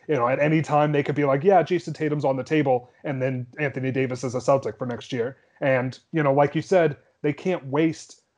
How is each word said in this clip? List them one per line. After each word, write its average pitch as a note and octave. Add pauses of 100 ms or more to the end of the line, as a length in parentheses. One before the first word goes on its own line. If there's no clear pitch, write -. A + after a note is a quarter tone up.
you D#3
know, A#2+
at C3+
any D#3
time D3+
they C#3+
could D3
be D3
like, C#3
"Yeah, F#3+
Jason E3
Tatum's D3
on C3+
the B2+
table," C3+ (140)
and C3+
then B2+ (140)
Anthony C3
Davis B2+
is A#2+
a B2
Celtic C3+
for C3
next A#2+
year. B2+ (240)
And, C3 (140)
you D#3+
know, C#3
like C#3+
you D3+
said, E3 (260)
they D3
can't F3
waste, D3+ (160)